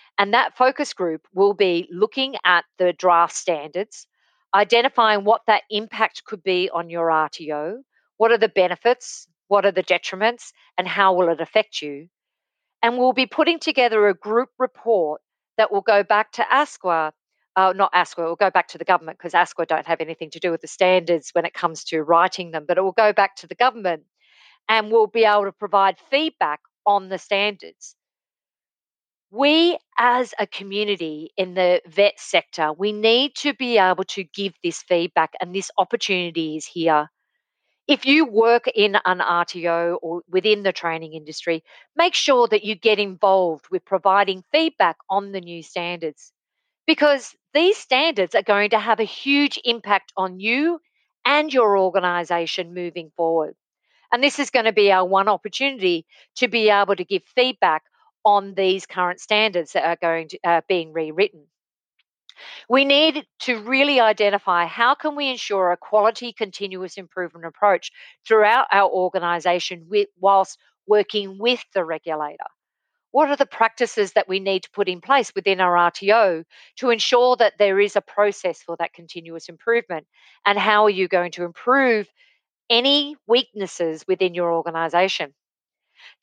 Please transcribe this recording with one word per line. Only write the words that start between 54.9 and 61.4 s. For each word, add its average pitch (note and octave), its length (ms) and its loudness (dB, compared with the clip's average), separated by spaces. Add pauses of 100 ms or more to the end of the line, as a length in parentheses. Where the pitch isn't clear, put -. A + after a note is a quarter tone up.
one G3 220 2
opportunity G3+ 800 -2 (300)
to - 120 -2
be G#3+ 220 2
able G3+ 260 2
to F3+ 80 -4
give F#3 220 -6
feedback G3+ 580 0 (400)
on G3+ 300 2
these F#3+ 320 0
current F3+ 340 -4
standards G#3 540 -2
that D3+ 100 -2
are E3 140 -2
going E3 320 -4
to, - 160 -16
uh, E3+ 240 2
being E3 240 -4
rewritten. D#3+ 540 -4 (1200)